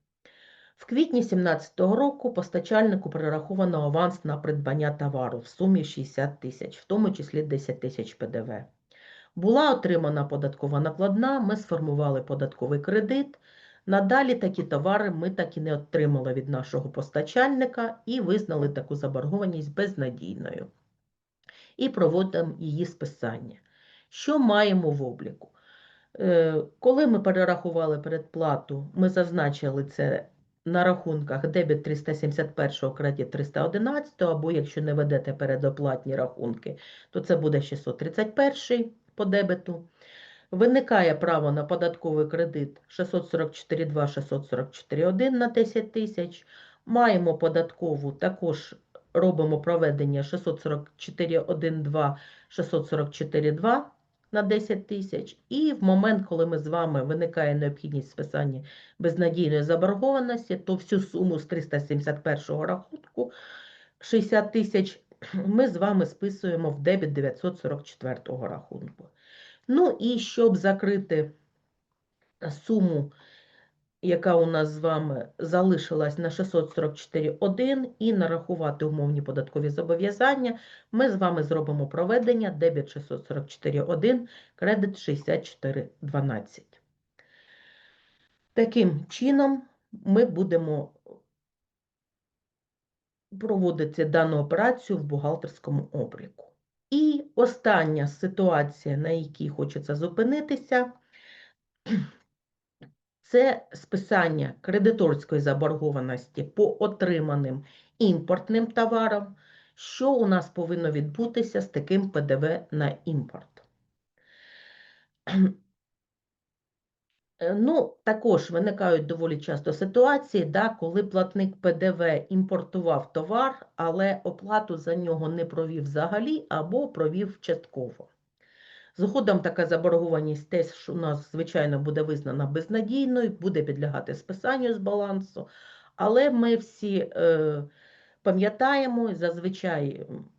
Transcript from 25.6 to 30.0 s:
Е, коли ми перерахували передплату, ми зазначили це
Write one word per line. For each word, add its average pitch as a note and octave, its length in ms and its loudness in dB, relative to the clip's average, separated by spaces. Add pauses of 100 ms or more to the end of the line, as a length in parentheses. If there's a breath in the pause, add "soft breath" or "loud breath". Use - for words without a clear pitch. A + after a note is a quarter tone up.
Е, E3 340 4 (240)
коли C4+ 280 6
ми A3 140 4
перерахували F3 800 2
передплату, D3+ 960 -4
ми F#3 140 4
зазначили D3+ 760 0
це C#3+ 420 -2 (380)